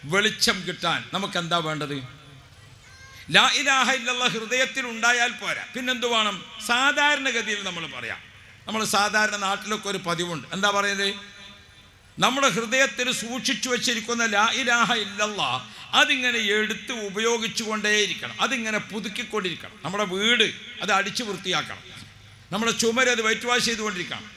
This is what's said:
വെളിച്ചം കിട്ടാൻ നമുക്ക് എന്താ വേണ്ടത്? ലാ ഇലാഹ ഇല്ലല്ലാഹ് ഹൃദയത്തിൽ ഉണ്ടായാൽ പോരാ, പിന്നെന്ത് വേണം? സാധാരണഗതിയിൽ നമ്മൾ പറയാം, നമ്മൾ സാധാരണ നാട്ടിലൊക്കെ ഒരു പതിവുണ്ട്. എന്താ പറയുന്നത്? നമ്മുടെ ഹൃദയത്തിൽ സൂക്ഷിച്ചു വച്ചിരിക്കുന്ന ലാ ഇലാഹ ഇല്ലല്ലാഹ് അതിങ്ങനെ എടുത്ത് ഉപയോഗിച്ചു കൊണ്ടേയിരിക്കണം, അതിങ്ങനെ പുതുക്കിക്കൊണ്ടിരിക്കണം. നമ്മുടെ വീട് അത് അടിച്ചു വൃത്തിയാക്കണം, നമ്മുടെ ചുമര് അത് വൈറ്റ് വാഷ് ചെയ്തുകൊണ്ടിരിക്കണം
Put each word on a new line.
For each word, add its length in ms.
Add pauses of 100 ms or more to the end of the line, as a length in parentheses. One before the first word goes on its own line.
(120)
വെളിച്ചം 440 (100)
കിട്ടാൻ 340 (140)
നമുക്ക് 280
എന്താ 240
വേണ്ടത്? 300 (1400)
ലാ 100 (160)
ഇലാഹ 280 (100)
ഇല്ലല്ലാഹ് 380
ഹൃദയത്തിൽ 560
ഉണ്ടായാൽ 480
പോരാ, 240 (100)
പിന്നെന്ത് 400
വേണം? 220 (340)
സാധാരണഗതിയിൽ 960
നമ്മൾ 160 (120)
പറയാം, 240 (460)
നമ്മൾ 160 (140)
സാധാരണ 480
നാട്ടിലൊക്കെ 480
ഒരു 160
പതിവുണ്ട്. 380 (100)
എന്താ 220
പറയുന്നത്? 340 (1120)
നമ്മുടെ 320
ഹൃദയത്തിൽ 500 (140)
സൂക്ഷിച്ചു 520
വച്ചിരിക്കുന്ന 500 (120)
ലാ 120 (160)
ഇലാഹ 280 (140)
ഇല്ലല്ലാഹ് 560 (400)
അതിങ്ങനെ 400 (180)
എടുത്ത് 340 (140)
ഉപയോഗിച്ചു 600
കൊണ്ടേയിരിക്കണം, 760
അതിങ്ങനെ 340 (120)
പുതുക്കിക്കൊണ്ടിരിക്കണം. 920
നമ്മുടെ 220 (100)
വീട് 300 (360)
അത് 160
അടിച്ചു 300
വൃത്തിയാക്കണം, 540 (680)
നമ്മുടെ 200 (100)
ചുമര് 320
അത് 120
വൈറ്റ് 240
വാഷ് 180
ചെയ്തുകൊണ്ടിരിക്കണം 580 (100)